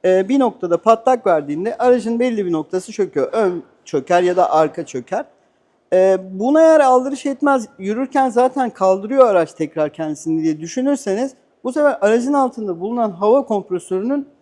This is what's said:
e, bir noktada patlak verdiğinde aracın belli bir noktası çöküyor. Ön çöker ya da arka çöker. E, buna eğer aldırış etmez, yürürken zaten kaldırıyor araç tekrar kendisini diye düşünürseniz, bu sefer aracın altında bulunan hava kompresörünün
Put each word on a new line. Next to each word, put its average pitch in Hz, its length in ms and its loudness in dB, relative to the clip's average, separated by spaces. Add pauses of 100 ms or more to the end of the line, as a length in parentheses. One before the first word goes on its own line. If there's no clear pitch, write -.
e, 190 240 2
bir 269 100 0
noktada 180 440 -2
patlak 226 440 2
verdiğinde 160 520 -2
aracın 233 420 0
belli 226 260 -2
bir 175 60 -2
noktası 180 400 -6
çöküyor. - 400 -4
Ön 185 300 -2 (220)
çöker 175 380 0
ya 180 140 0
da 185 160 2
arka 156 340 0
çöker. 135 380 -8 (680)
E, 185 260 4 (140)
buna 262 300 2
eğer 320 180 6
aldırış 262 460 2
etmez, 277 420 0 (100)
yürürken 254 500 -2
zaten 247 420 0
kaldırıyor 202 560 2
araç 175 260 2
tekrar 151 400 -4
kendisini 160 500 -6
diye 156 180 -2
düşünürseniz, 254 720 -4 (300)
bu 254 80 -6
sefer 294 280 0
aracın 233 320 2
altında 233 480 -2
bulunan 226 300 -4
hava 214 360 0
kompresörünün 202 840 -4 (140)